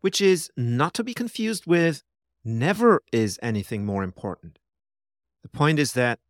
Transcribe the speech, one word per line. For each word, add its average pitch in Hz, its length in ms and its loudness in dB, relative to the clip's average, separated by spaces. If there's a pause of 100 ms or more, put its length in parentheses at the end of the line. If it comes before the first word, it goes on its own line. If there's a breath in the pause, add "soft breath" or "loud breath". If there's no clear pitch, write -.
which - 180 -2
is 185 380 4
not 123 360 0
to - 80 -4
be 233 120 -6
confused 220 520 -6
with 165 380 2 (400)
never 175 580 2 (120)
is 110 280 0
anything 107 440 -4
more 98 180 -2
important. 92 560 -10 (840)
The - 40 -20
point 151 320 0
is 139 140 -2
that 120 260 -2 (100)